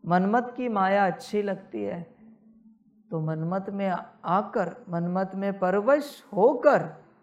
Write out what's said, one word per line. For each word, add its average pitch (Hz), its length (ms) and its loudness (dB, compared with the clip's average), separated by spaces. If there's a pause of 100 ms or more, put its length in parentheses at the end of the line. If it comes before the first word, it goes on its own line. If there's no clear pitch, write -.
मनमत 202 520 2
की 247 140 -4
माया 196 360 2
अच्छी 202 360 -4
लगती 196 400 -6
है 175 200 -6 (1080)
तो 160 100 -2
मनमत 165 500 -4
में 196 180 -4
आकर, 202 840 -2 (140)
मनमत 180 460 -2
में 196 240 -4
परवश 208 640 0 (100)
होकर 226 540 6 (360)